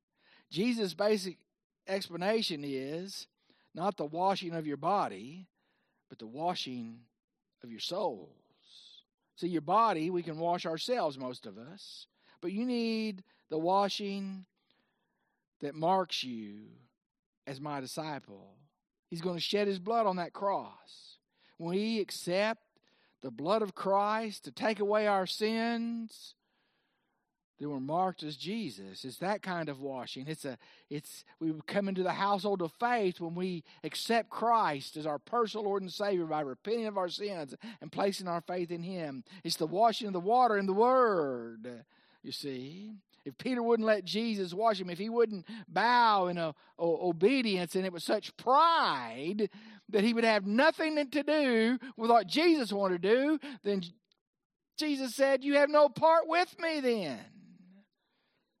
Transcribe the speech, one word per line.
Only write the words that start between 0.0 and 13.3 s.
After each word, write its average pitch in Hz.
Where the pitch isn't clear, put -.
Jesus' 214
basic 190
explanation 190
is 143
not 196
the 165
washing 175
of 160
your 143
body, 151
but 127
the 113
washing 123
of 120
your 110
souls. 165
See, 175
your 165
body, 180
we 175
can 156
wash 175
ourselves, 165
most 127
of 98
us, -
but 170
you 220
need 220